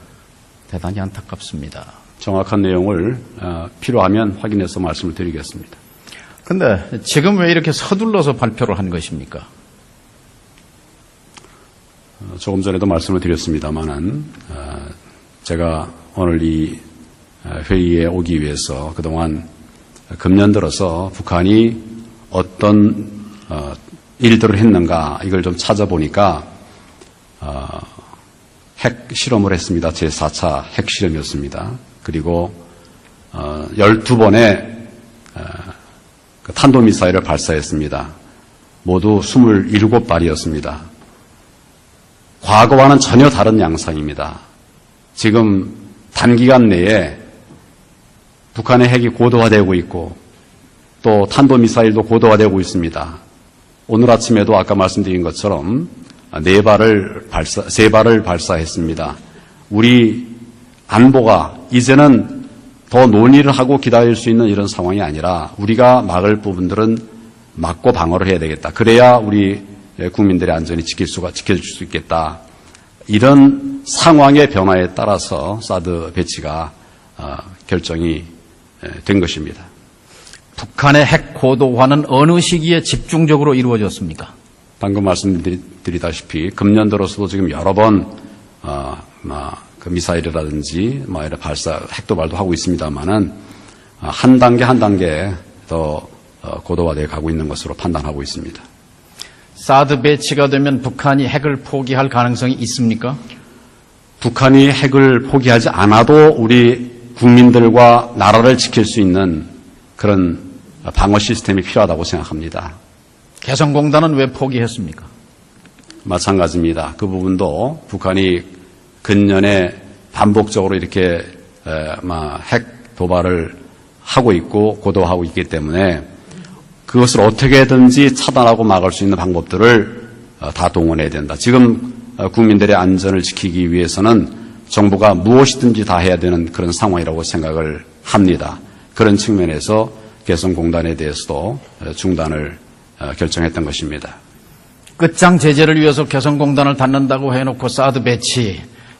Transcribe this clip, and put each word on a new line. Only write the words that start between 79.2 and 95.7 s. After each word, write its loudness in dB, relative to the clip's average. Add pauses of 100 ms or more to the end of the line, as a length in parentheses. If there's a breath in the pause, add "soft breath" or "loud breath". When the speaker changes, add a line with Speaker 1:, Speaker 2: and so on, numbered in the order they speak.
Speaker 2:
것입니다. -8 (920 loud breath)
Speaker 1:
북한의 2
핵 -2
고도화는 2
어느 4
시기에 0
집중적으로 0
이루어졌습니까? -4 (460)
Speaker 2:
방금 -4
말씀드리다시피 -6
금년 0
들어서도 -4
지금 -4
여러 -2
번, 2 (560 loud breath)
어, -10 (260)
뭐, -12 (260)
그 -16
미사일이라든지 -6
뭐, -10
이런 -10
발사, -8 (120)
핵 -14
도발도 -4
하고 -4
있습니다마는, -4 (680 loud breath)
어, -12
한 4
단계 2
한 2
단계 -2 (360)
더, -6 (360)